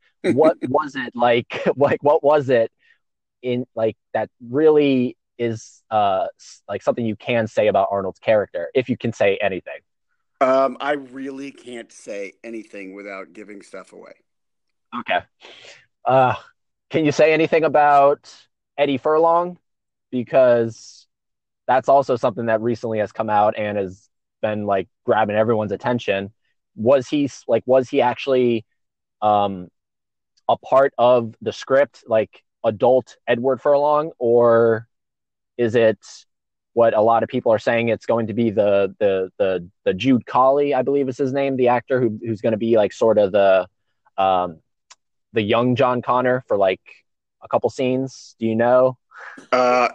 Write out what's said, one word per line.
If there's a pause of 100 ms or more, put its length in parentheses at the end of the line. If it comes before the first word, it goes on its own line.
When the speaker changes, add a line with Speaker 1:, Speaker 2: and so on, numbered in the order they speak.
(240)
Speaker 1:
what
Speaker 2:
<laughs>
Speaker 1:
was
it
like?
<laughs>
Like,
what
was
it (720)
in,
like, (180)
that (200)
really (220)
is,
uh, (140)
s-,
like,
something
you
can
say
about
Arnold's
character,
if
you
can
say
anything? (640)
Speaker 2:
Um,
I
really
can't
say (100)
anything
without
giving
stuff
away. (840)
Speaker 1:
Okay. (840)
Uh, (560)
can
you
say
anything
about (420)
Eddie
Furlong? (500)
Because (600)
that's
also
something
that
recently
has
come
out
and
has (320)
been,
like, (180)
grabbing
everyone's
attention. (420)
Was
he
s-,
like,
was
he
actually, (560)
um, (800)
a
part
of
the
script,
like, (200)
adult (100)
Edward
Furlong,
or (720)
is
it (720)
what
a
lot
of
people
are
saying
it's
going
to
be
the,
the,
the, (160)
the
Jude
Colley,
I
believe
is
his
name,
the
actor
who,
who's
gonna
be,
like,
sort
of
the, (500)
um, (720)
the
young
John
Connor
for,
like, (600)
a
couple
scenes?
Do
you
know? (540)
Speaker 2:
Uh,